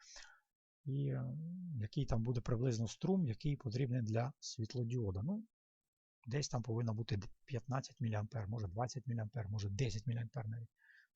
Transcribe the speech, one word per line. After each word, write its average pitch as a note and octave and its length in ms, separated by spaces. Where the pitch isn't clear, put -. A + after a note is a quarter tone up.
І, C#3 220
е, C3 300
який A#2+ 260
там A2+ 180
буде A#2+ 180
приблизно A#2 460
струм, F#3 380
який C3+ 300
потрібний B2 460
для A2+ 380
світлодіода. A2+ 840
Ну, G#3 200
десь C#3 200
там A#2+ 160
повинно A2+ 300
бути A2 240
д-, F#2 100
п'ятнадцять C3 540
міліампер, G#2+ 480
може G#2+ 200
двадцять A#2 400
міліампер, A2+ 420
може G2+ 200
десять G2 380
міліампер A#2 400
навіть. A2+ 220